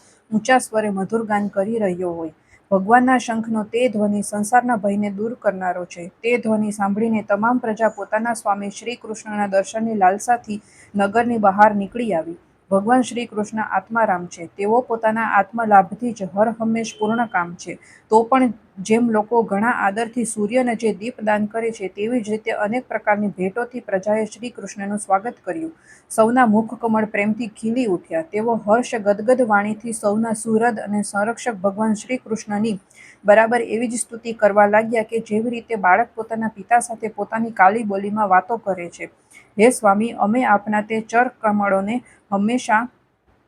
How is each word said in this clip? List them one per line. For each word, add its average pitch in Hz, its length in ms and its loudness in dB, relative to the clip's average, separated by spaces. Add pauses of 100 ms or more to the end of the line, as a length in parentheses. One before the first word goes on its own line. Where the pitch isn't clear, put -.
(340)
ઊંચા 233 240 4
સ્વરે 220 320 0
મધુર 196 360 -2
ગાન 208 220 -2
કરી 202 300 -2
રહ્યો 180 320 -2
હોય. 165 240 -8 (380)
ભગવાનના 247 460 4
શંખનો 226 460 -4
તે 233 260 0
ધ્વનિ 208 320 0
સંસારના 240 540 0
ભયને 202 340 0
દૂર 214 240 -6
કરનારો 185 520 -4
છે. 175 260 -16 (120)
તે 240 140 2
ધ્વનિ 214 340 0
સાંભળીને 208 500 0
તમામ 214 360 0
પ્રજા 220 320 0
પોતાના 214 440 -4
સ્વામી 202 360 -4
શ્રી 226 260 -10
કૃષ્ણના 214 520 -6
દર્શનની 220 480 -2
લાલસાથી 208 680 0 (340)
નગરની 226 420 2
બહાર 208 380 6
નીકળી 208 380 -4
આવી. 165 240 -2 (340)
ભગવાન 220 300 4
શ્રી 233 240 -4
કૃષ્ણ 214 340 -6
આત્મારામ 196 680 -2
છે. 170 320 -14
તેઓ 214 240 2
પોતાના 226 400 -2
આત્મલાભથી 208 880 2
જ 202 120 -8
હર 196 260 2
હંમેશ 226 500 -4
પૂર્ણ 220 260 0
કામ 175 300 -4
છે. 175 240 -14 (300)
તો 226 140 6
પણ 254 300 2 (260)
જેમ 226 300 2
લોકો 214 340 2
ઘણા 196 260 0
આદરથી 226 560 -2
સૂર્યને 226 500 -2
જે 220 180 -2
દીપ 220 280 -10
દાન 208 240 0
કરે 226 260 -4
છે, 202 160 -8
તેવી 220 340 -2
જ 202 80 -8
રીતે 214 220 -4
અનેક 214 360 -2
પ્રકારની 208 400 0
ભેટોથી 196 520 -4
પ્રજાએ 214 460 -2
શ્રી 214 240 -12
કૃષ્ણનું 202 480 -8
સ્વાગત 208 360 -2 (100)
કર્યું. 165 280 -6 (380)
સૌના 240 360 4
મુખ 220 280 2
કમળ 220 320 0
પ્રેમથી 214 420 -4
ખીલી 226 380 -2
ઉઠ્યા. 170 360 -2
તેઓ 214 340 -2
હર્ષ 220 400 0
ગદગદ 214 460 2
વાણીથી 214 520 0
સૌના 220 400 0
સુહૃદ 220 460 0
અને 208 220 -2
સંરક્ષક 220 520 -4
ભગવાન 202 400 0
શ્રી 247 240 -6
કૃષ્ણની 214 640 -4 (460)
બરાબર 220 360 6
એવી 226 260 -2
જ 226 120 -6
સ્તુતિ 226 340 -10
કરવા 208 320 4
લાગ્યા 220 380 2
કે 226 160 -4
જેવી 220 300 -2
રીતે 233 260 -6
બાળક 196 400 4
પોતાના 226 320 -6
પિતા 214 320 0
સાથે 226 280 -8
પોતાની 220 440 -6
કાલી 208 320 4
બોલીમાં 202 460 -2
વાતો 185 280 2
કરે 180 320 -6
છે. 165 220 -14 (480)
હે 226 100 8
સ્વામી, 214 400 2
અમે 226 340 0
આપના 208 380 2
તે 220 200 -4
ચર 233 260 0
કમળોને 208 760 0 (280)
હંમેશા 226 560 0 (600)